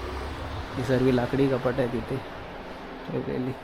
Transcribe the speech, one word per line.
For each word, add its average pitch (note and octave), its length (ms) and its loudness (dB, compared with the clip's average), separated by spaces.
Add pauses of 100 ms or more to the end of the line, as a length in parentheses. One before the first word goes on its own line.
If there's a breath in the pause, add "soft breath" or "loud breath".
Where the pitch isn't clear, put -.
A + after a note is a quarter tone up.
(760)
ही C3 80 0
सर्व B2+ 260 6
लाकडी B2+ 380 4
कपाट B2 300 2
आहे B2+ 140 2
तिथे B2+ 240 -2 (920)
ठेवलेली. C3 440 -2 (120)